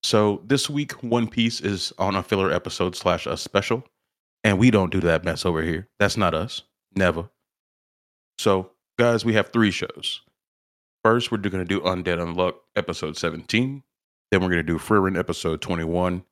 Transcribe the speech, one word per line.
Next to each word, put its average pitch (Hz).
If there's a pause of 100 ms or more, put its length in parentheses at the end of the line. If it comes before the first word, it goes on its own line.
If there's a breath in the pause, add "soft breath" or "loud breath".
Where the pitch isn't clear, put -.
So 104
this 135
week, 147 (100)
One 117
Piece 113
is 98
on 95
a 92
filler 95
episode 90
slash 87
a 85
special, - (580)
and 101
we 120
don't 95
do 78
that 82
mess 82
over 82
here. 82 (120)
That's 101
not 90
us. 82 (320)
Never. 90 (1080)
So, 95 (260)
guys, 117
we 113
have 104
three 110
shows. - (840)
First, 117
we're 113
gonna 95
do 95
Undead 90
Unluck 87 (200)
episode 82
seventeen. 110 (460)
Then 95
we're 92
gonna 85
do 80
Frieren 95
episode 82
twenty-one. 90